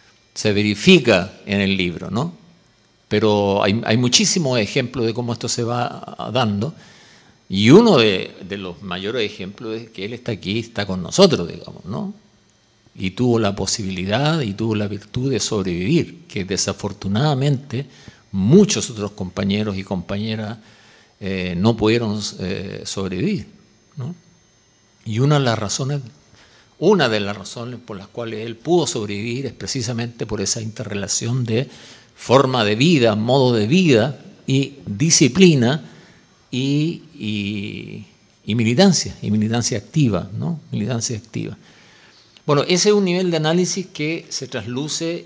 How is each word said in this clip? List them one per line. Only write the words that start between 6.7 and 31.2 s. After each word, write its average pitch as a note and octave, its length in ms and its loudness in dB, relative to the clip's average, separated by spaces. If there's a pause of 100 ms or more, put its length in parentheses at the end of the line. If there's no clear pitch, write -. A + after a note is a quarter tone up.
y G2+ 200 4
uno G3 280 8
de, G#2+ 340 2 (160)
de G2 100 -8
los F#2 240 -12
mayores G2+ 480 -4
ejemplos A2 500 -10
es A#2 100 -16
que - 160 -12
él A#2 80 -10
está A2+ 180 -8
aquí, G2+ 280 -4
está G2+ 260 -6
con F#2 180 -4
nosotros, G#2 440 4
digamos, - 380 -14
¿no? G#3 280 -8 (840)
Y F#2+ 160 -6
tuvo A#2+ 260 2
la G#2 160 0
posibilidad G2+ 840 -2
y A2 140 -4
tuvo A2 220 -2
la G#2 120 -2
virtud A2+ 420 -6
de A2 120 0
sobrevivir, A2+ 840 -2
que F#2+ 180 -8
desafortunadamente A2+ 1400 -2 (460)
muchos A#2+ 580 4
otros G#2 220 -8
compañeros G2+ 640 -4
y F#2+ 60 -6
compañeras, G#2+ 760 -6 (600)
eh, F#2 360 -4
no G#2+ 220 2
pudieron, G#2+ 420 0 (200)
eh, G2 460 -8
sobrevivir, G2+ 600 -4 (500)
¿no? D3 180 -10 (880)
Y A2 140 -2
una D3 180 4
de C#3 80 2
las A2+ 140 0
razones, C3+ 420 -4 (800)
una E3+ 280 4
de G#2+ 120 0
las G2+ 180 -4
razones A#2 480 -12
por G#2+ 100 -12
las G2 120 -16
cuales A2+ 380 -10
él A#2 100 -10
pudo D#3+ 320 0
sobrevivir A2+ 580 -4
es A2+ 80 -10
precisamente A#2 720 -6
por G#2+ 160 -4
esa G#2 200 -4
interrelación A2 840 -4